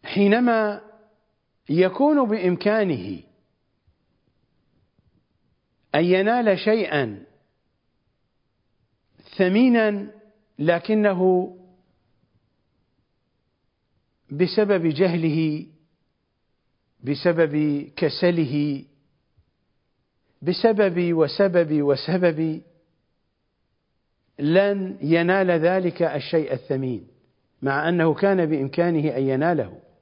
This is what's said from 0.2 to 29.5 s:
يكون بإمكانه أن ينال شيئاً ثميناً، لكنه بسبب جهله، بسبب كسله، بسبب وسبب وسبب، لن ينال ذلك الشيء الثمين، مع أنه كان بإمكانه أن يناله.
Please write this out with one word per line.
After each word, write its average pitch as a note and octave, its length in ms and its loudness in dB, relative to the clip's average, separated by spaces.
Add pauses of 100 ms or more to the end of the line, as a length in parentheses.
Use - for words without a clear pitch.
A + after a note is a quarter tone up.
يكون A3 600 2
بإمكانه F3+ 920 -2 (2750)
أن E3 100 2
ينال G3 540 2
شيئاً D3 680 -2 (2250)
ثميناً، G#3+ 720 2 (480)
لكنه F#3 920 2 (2750)
بسبب F3+ 560 0
جهله، D#3+ 800 0 (1400)
بسبب D3 840 0 (100)
كسله، D3 880 -2 (1600)
بسبب F3+ 720 2
وسبب D#3+ 680 2
وسبب، D#3+ 800 0 (1800)
لن F#3+ 640 0
ينال F3 500 2
ذلك F3 520 0
الشيء D3+ 500 -2
الثمين، B2+ 560 -6 (540)
مع C#3+ 260 -2
أنه E3 260 2
كان F#3+ 320 2
بإمكانه D3+ 680 -2
أن C3+ 60 -2
يناله. C3+ 580 -2 (220)